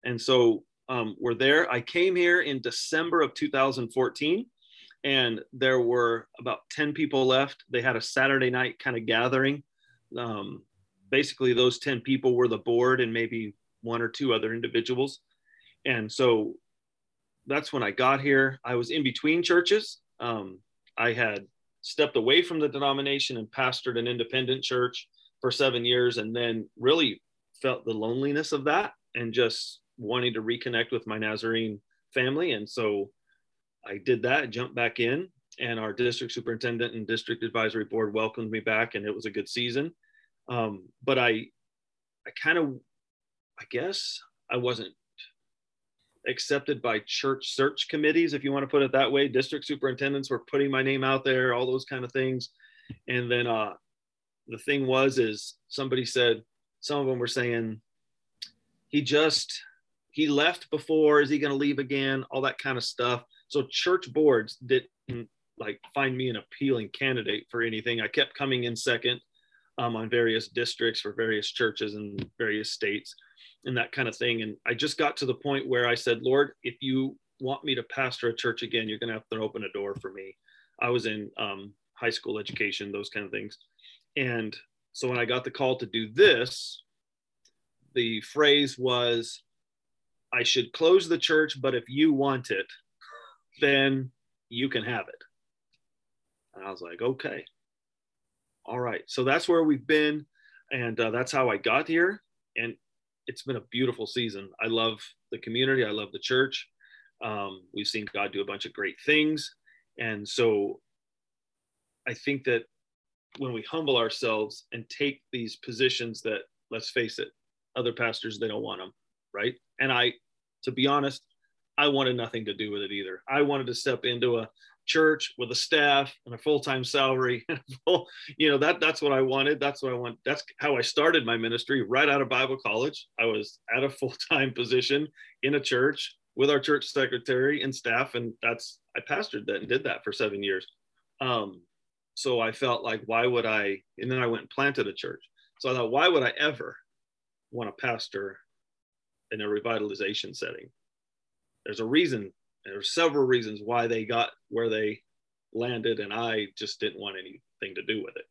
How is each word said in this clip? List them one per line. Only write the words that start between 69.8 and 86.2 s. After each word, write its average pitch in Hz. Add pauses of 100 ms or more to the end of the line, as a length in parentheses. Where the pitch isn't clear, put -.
on 110
various 113
districts 117
for 104
various 110
churches 107
in 101 (200)
various 107
states - (520)
and 131
that -
kind 127
of -
thing. 117
And 107 (100)
I 120
just 147
got 147
to 143
the 127
point 139
where 123
I 120
said, 117
"Lord, 139 (100)
if 120
you 131 (240)
want 135
me 139
to 120
pastor 123
a 113
church 117
again, 113
you're 107
gonna 117
have 110
to 110
open 107
a 92
door 101
for 95
me." 95 (420)
I 120
was 113
in, 107
um, 101 (200)
high 120
school 107
education, 101
those 101
kind 104
of 92
things. 104 (580)
And 117 (380)
so 131
when 123
I 120
got 123
the 123
call 131
to 123
do 110
this, 127 (1120)